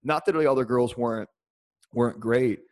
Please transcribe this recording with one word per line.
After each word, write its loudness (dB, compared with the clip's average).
Not -2
that 0
the 2
other 2
girls 0
weren't, -4
weren't 0
great 0